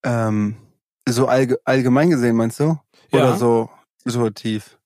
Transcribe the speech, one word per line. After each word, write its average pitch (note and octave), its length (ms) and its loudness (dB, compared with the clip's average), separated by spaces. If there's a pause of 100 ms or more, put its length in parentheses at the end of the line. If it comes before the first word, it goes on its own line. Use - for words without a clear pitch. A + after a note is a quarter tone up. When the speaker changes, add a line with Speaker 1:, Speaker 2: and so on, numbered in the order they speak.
Speaker 1:
Ähm, A2 520 -2 (520)
so B2 200 0
allge-, B2+ 360 0
allgemein C3 460 2
gesehen, A#2+ 240 2
meinst A2+ 240 -2
du? D3+ 200 0 (340)
Oder B2+ 180 2
Speaker 2:
Ja. A#2 60 0
Speaker 1:
so A2+ 340 0 (340)
situativ? A2+ 800 -6